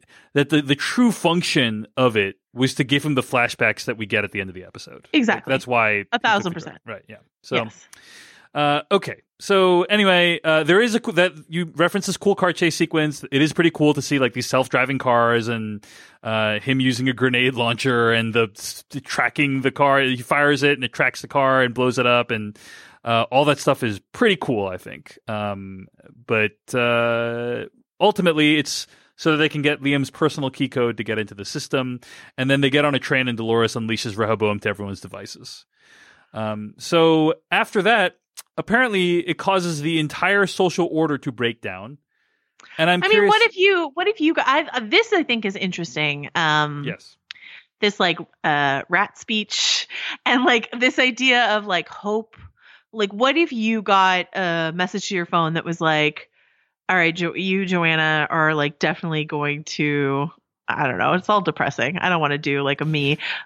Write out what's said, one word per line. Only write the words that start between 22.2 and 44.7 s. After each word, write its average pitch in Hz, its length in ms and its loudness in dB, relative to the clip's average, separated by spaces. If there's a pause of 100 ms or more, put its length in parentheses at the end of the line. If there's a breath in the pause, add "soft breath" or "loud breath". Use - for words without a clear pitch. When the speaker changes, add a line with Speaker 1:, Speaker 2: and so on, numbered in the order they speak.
Speaker 1:
and, 107 260 -6 (460 loud breath)
uh, 113 280 2
all 135 120 4
that 143 160 2
stuff 135 240 0
is 107 160 -2 (140)
pretty 208 240 2
cool, 104 300 -2
I 92 100 -8
think. - 500 -18
Um, 98 600 -6 (380)
but, 107 300 0 (180)
uh, 117 920 -2 (340)
ultimately, 160 580 4
it's - 300 -4 (300 soft breath)
so 160 140 2
that 156 80 2
they 151 100 2
can 151 120 -6
get 147 200 0
Liam's 139 280 0
personal 143 420 -2
key 135 180 -4
code 120 260 -2
to 113 80 -8
get 110 160 -4
into 104 160 -8
the 101 80 -12
system, 127 560 -6 (380 loud breath)
and 131 120 0
then 139 120 4
they 139 80 4
get 143 160 4
on 143 100 2
a 127 40 0
train 131 280 -2
and 117 100 -4
Dolores 113 380 0
unleashes 110 420 -4
Rehoboam 107 440 0
to 110 80 -2
everyone's 98 320 -8
devices. - 640 -18 (680 soft breath)
Um, 107 440 -8
so 165 560 4 (180)
after 208 300 0
that, 196 340 2 (420)
apparently 190 600 0
it 165 180 -4
causes 175 440 -2
the 160 180 -2
entire 190 480 0
social 180 440 0
order 156 260 0
to 139 140 -8
break 117 300 -4
down. 104 360 -12 (800 soft breath)
And 320 120 2
I'm 359 140 2
Speaker 2:
I 370 40 2
Speaker 1:
curious 427 140 6
Speaker 2:
mean, 403 80 4
what 440 200 6
if 403 80 -18
you, 359 360 2
what 359 140 -2
if 427 140 -2
you, 311 160 2
I, 285 360 2